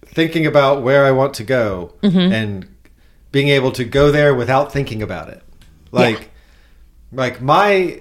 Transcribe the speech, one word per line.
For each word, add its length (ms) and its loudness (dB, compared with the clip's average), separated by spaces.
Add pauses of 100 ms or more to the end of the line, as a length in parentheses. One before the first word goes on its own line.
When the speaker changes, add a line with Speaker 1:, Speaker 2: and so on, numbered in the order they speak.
Speaker 1:
thinking 420 -2
about 380 2
where 220 4
I 40 4
want 240 0
to 100 -12
go 480 -2 (100)
Speaker 2:
Mm-hmm. 300 2
Speaker 1:
and 360 -6 (640)
being 160 0
able 240 2
to 120 -6
go 280 2
there 220 4
without 380 -2
thinking 300 -6
about 260 -10
it. 140 -20 (500)
Speaker 2:
Yeah. 80 0
Speaker 1:
Like, 300 0 (800)
like, 300 -6
my 580 0